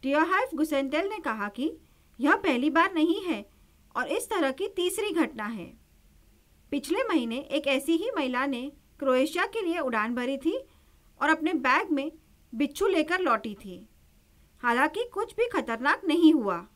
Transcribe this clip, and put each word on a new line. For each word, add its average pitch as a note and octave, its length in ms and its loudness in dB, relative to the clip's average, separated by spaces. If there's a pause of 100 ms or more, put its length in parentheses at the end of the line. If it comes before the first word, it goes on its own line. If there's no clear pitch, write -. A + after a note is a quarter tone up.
टीयरहाइफ E4 540 2
गुसेनटेल D4 540 0
ने G#4 100 -8
कहा A3 300 -6
कि B3+ 280 -6 (420)
यह C#4+ 160 4
पहली D4+ 340 0
बार E4 240 2
नहीं E4+ 300 2
है B3 260 -6 (460)
और G#3 120 -4
इस G4 220 -4
तरह E4 220 0
की F#4 160 -4
तीसरी F4+ 440 -2
घटना C#4 340 -2
है। G#3 320 -10 (960)
पिछले E4+ 320 -2
महीने C4 360 0
एक C#4+ 280 -2
ऐसी C#4 240 0
ही F4+ 240 0
महिला C4 300 0
ने C4+ 260 -4 (280)
क्रोएशिया C#4 460 2
के A4+ 160 -4
लिए F4 180 -2
उड़ान A#3 360 -2
भरी B3+ 220 -2
थी D#4+ 200 -2 (640)
और D4 80 2
अपने D#4+ 240 2
बैग C#4 380 2
में C#4+ 200 -2 (440)
बिच्छू C#4+ 320 0
लेकर E4+ 320 2
लौटी A3+ 360 0
थी। F#3 340 -16 (720)
हालांकि D4+ 540 0
कुछ A4+ 220 -6
भी A#4+ 120 2
खतरनाक C#4 580 0
नहीं E4 280 8
हुआ। G3 420 -2